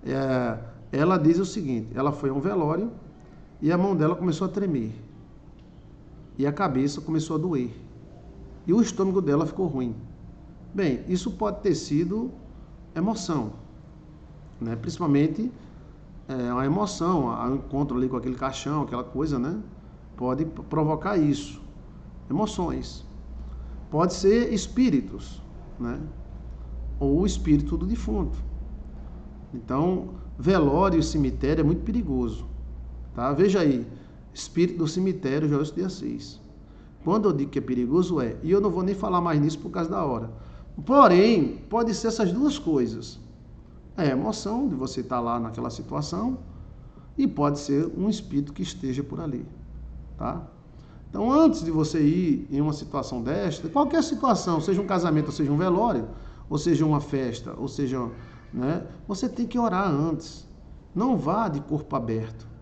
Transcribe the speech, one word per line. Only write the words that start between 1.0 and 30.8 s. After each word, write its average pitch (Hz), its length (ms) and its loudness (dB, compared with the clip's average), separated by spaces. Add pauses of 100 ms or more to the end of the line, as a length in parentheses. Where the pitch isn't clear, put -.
diz 160 200 6
o 190 60 2
seguinte, 131 480 -4
ela 135 200 0
foi 202 180 -2
a - 20 -2
um 139 80 0
velório 180 520 0 (680)
e 151 120 2
a 175 40 4
mão 185 200 4
dela 156 180 4
começou 175 320 0
a 180 40 -2
tremer. 147 420 -2 (1500)
E 135 80 2
a 147 60 0
cabeça 143 480 0
começou 156 360 -2
a - 40 0
doer. 139 320 -2 (920)
E 165 80 4
o 220 80 8
estômago 190 400 4
dela 151 240 4
ficou 180 220 -2
ruim. 127 300 -2 (760)
Bem, 160 360 0
isso 185 240 0
pode 202 280 -2
ter 185 140 4
sido 175 560 0 (640)
emoção, 160 600 -2 (1040)
né? 117 160 -4
Principalmente, 160 760 2 (760)
é, 123 280 -2
a 127 80 2
emoção, 170 640 2
a, 117 200 -2
o 135 80 2
encontro 135 400 -2
ali 127 120 2
com 127 80 -2
aquele 123 200 -4
caixão, 139 460 -2
aquela 123 200 -4
coisa, 143 340 -2
né? 156 240 0 (560)
Pode 127 280 0
p-, - 180 -6
provocar 156 540 0
isso. 147 440 2 (680)
Emoções. 156 760 -2 (840)
Pode 170 240 2
ser 226 380 4
espíritos, - 880 0 (360)
né? 123 220 -4 (1000)
Ou 139 200 4
o 202 60 4
espírito 156 500 2
do 165 100 -2
defunto. 208 500 -2 (1160)
Então, 147 560 0 (280)
velório 165 600 6